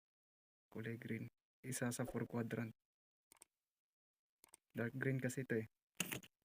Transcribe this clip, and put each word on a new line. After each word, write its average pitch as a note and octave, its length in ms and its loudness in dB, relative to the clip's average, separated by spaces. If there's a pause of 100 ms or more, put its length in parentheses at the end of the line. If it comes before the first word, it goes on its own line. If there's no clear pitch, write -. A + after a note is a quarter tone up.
(680)
Kulay A2+ 320 -4
green. A2+ 260 -2 (380)
Isa B2+ 240 2
sa B2 160 0
four - 240 0
quadrant. A2+ 420 0 (2000)
Dark A#2 240 0
green C3+ 240 2
kasi B2+ 260 0
ito A#2+ 140 2
eh. A2 100 0 (760)